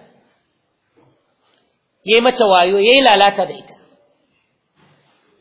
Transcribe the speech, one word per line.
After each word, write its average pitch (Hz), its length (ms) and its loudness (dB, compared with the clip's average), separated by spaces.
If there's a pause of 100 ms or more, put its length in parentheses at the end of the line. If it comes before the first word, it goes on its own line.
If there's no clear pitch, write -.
(2000)
ya 208 120 0
yi 233 40 2
mata 247 240 -2
wayo, 185 340 0
ya 220 140 0
yi 269 80 2
lalata 202 440 0
da - 80 -16
ita. - 200 -20 (1700)